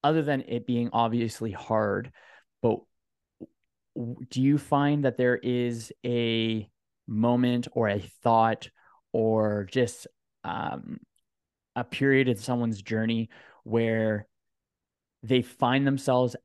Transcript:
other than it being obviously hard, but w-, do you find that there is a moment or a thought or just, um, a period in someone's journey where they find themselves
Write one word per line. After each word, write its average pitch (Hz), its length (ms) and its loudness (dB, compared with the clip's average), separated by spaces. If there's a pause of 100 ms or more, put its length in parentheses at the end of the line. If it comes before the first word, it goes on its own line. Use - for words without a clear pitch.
other 156 200 2
than 139 260 -2
it 117 180 -4
being 120 260 0
obviously 117 600 0
hard, 107 600 -2 (500)
but 113 180 2 (1160)
w-, 120 200 -8 (120)
do 127 140 -2
you 139 160 4
find 143 460 0
that 131 120 0
there 123 200 2
is 120 560 -4 (120)
a 113 640 -2 (380)
moment 120 680 2
or 113 160 0
a 101 120 0 (220)
thought 113 460 4 (440)
or 107 580 0
just, - 360 -2 (380)
um, - 540 -8 (760)
a 123 100 -4
period 135 440 2
in 117 80 0
someone's 113 460 -4
journey 113 480 -2 (340)
where 110 600 0 (960)
they 123 200 2
find 135 440 0
themselves 127 580 2